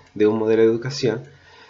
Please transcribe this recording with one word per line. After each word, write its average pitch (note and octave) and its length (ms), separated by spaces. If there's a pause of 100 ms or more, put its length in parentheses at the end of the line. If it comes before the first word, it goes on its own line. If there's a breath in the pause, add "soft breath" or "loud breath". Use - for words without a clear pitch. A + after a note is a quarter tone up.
(140 loud breath)
de G#2 120
un A2 140
modelo A2 220
de A2+ 60
educación A#2 540 (480 loud breath)